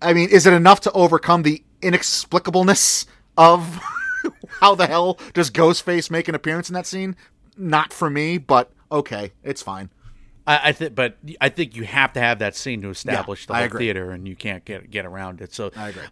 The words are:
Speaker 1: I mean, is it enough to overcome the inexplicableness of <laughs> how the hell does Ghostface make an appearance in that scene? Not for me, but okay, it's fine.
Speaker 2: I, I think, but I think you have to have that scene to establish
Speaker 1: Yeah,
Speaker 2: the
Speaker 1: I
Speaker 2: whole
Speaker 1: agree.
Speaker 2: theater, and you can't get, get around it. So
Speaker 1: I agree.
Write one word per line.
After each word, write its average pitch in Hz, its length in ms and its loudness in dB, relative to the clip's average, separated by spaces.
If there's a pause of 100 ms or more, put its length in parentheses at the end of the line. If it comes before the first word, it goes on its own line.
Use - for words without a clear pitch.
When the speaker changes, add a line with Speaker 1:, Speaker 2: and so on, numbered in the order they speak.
Speaker 1:
I 170 100 4
mean, 170 160 2
is 180 160 8
it 185 80 8
enough 175 280 8
to - 100 -2
overcome 170 500 4
the 151 220 -2 (180)
inexplicableness - 1300 0 (300)
of 170 440 6 (400)
<laughs> - 380 -10
how 202 160 6
the 175 100 2
hell 170 320 0 (160)
does 165 160 0
Ghostface 165 600 0
make 165 160 -4
an 160 80 -4
appearance 160 340 -6
in 180 60 -10
that 180 100 -6
scene? 190 300 -10 (420)
Not 156 340 -2
for - 180 -4
me, 156 280 -4
but 131 340 2 (200)
okay, 110 400 -6 (120)
it's 139 200 -10
fine. 95 260 -12 (560)
Speaker 2:
I, 147 200 2
I 151 80 2
think, 151 200 -8
but 120 240 -4 (240)
I 139 80 2
think 139 260 -8
you 113 100 -12
have 135 280 -2
to 127 60 -8
have 120 200 0
that 104 160 -6
scene 117 280 -10
to 98 60 -10
establish 98 540 -8
Speaker 1:
Yeah, - 40 -20
Speaker 2:
the 104 60 -10
Speaker 1:
I 117 60 -2
Speaker 2:
whole 120 80 -2
Speaker 1:
agree. 117 120 -8
Speaker 2:
theater, 95 320 -6
and 92 160 -14
you 92 80 -14
can't 98 280 -12
get, 95 280 -18
get 101 160 -10
around 92 340 -14
it. 92 120 -18
So 104 220 -10
Speaker 1:
I 107 140 -14
agree. 92 220 -16